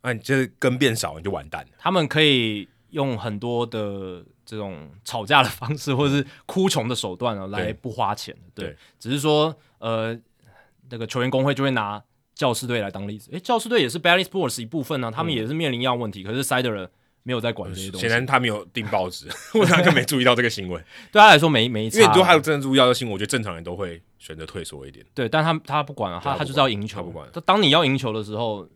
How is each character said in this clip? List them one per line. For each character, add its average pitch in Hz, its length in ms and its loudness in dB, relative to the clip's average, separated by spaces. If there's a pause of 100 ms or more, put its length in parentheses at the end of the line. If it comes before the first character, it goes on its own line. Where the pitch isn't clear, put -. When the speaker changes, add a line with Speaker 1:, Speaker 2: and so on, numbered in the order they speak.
Speaker 1:
那 120 100 -2
你 110 60 -4
这 131 280 0 (100)
羹 127 220 2
变 127 160 4
少， 78 220 -6
你 82 60 -14
就 98 60 -4
完 76 200 -6
蛋 78 160 -10
了。 - 120 -20
Speaker 2:
他 175 140 -2
们 175 160 2
可 156 160 2
以 113 440 2 (220)
用 139 280 -4
很 104 220 -6
多 120 260 -2
的 101 580 -8 (220)
这 113 100 -16
种 92 340 -12 (140)
吵 110 220 -8
架 139 160 4
的 123 80 2
方 131 260 -6
式， 135 200 -2
或 143 120 2
是 139 180 2 (200)
哭 190 240 0
穷 117 180 -2
的 123 80 -2
手 95 200 -6
段 113 220 -4
啊， 95 100 -8
Speaker 1:
对。 98 180 -4
Speaker 2:
来 87 80 -4
不 - 160 -12
花 107 240 -2
钱。 - 220 -12 (180)
对。 85 140 -10
Speaker 1:
对。 73 100 -14 (220)
Speaker 2:
只 110 100 -12
是 143 100 -2
说， 151 360 2 (240)
呃， 113 380 -4 (720)
那 123 80 -14
个 113 100 -8
球 123 140 -4
员 127 80 0
工 131 140 2
会 139 120 2
就 135 80 -2
会 135 80 0
拿 104 300 -4 (340)
教 127 180 0
士 127 140 -6
队 120 140 -2
来 98 100 -6
当 98 160 -10
例 107 100 -10
子。 - 140 -20
诶， 170 80 -10
教 233 180 0
士 220 100 -4
队 226 140 2
也 123 80 0
是 160 100 -6
Bally 175 240 2
Sports 160 380 -4
一 113 40 -8
部 143 180 -6
分 131 200 -4
啊， 113 60 -4
他 123 140 -6
们 165 100 -2
也 113 140 -4
是 139 80 -6
面 160 160 -2
临 120 100 -4
一 - 20 -2
样 127 140 0
问 113 140 -4
题， 98 100 -12
Speaker 1:
嗯。 92 40 -12
Speaker 2:
可 107 80 -6
是 135 100 -2
Sider 120 460 -2 (340)
没 123 80 -8
有 123 80 -2
在 117 140 -4
管 95 180 -10
这 90 80 -10
些 95 120 -10
东 95 100 -10
西。 120 60 -2
Speaker 1:
显 - 20 0
然 120 160 0
他 131 140 2
没 123 80 0
有 104 180 -4
订 - 220 -8
报 95 200 0
纸， 76 220 -14 (120)
<laughs> - 120 -18
或 226 60 4
者 185 80 6
他 165 160 6
更 185 100 6
没 127 100 4
注 131 160 0
意 123 40 2
到 123 100 6
这 120 80 2
个 117 80 2
新 98 180 -6
闻。 87 160 -8 (140)
Speaker 2:
<laughs> - 160 -20
对 208 80 6
他 220 60 12
来 175 100 12
说 160 100 4
没， 123 220 4
没 110 180 -2
差 208 120 0
啊。 - 20 10
Speaker 1:
因 202 60 10
为 - 0 -
如 180 80 8
果 185 80 8
他 175 100 8
有 156 60 8
真 147 160 0
的 143 40 -2
注 135 140 -2
意 135 60 6
到 127 60 8
这 - 20 6
个 123 80 4
新 120 120 -6
闻， 104 60 -4
我 92 60 -4
觉 101 40 0
得 104 40 -4
正 120 160 -2
常 98 100 -6
人 82 100 -12
都 87 120 -8
会 87 260 -8 (160)
选 - 180 -16
择 80 80 -12
退 82 200 -12
缩 69 240 -16
一 - 20 -16
点。 - 240 -20
Speaker 2:
对， 120 160 -4
但 156 140 0
他， 165 100 0 (100)
他 147 200 -2
不 143 100 -10
管 101 180 -6
啊， 85 120 -8
他， 143 80 -4
Speaker 1:
他 - 20 -2
不 - 40 -4
管， - 20 -8
Speaker 2:
他 147 60 -2
就 135 60 -10
是 131 80 -2
要 - 80 4
赢 107 200 -2
球。 98 100 -10
Speaker 1:
他 90 60 -8
不 87 80 -12
管。 78 180 -16 (160)
Speaker 2:
当 202 160 4
你 160 80 4
要 151 160 4
赢 135 100 0
球 123 160 -4
的 107 120 -4
时 104 120 -10
候 107 400 -6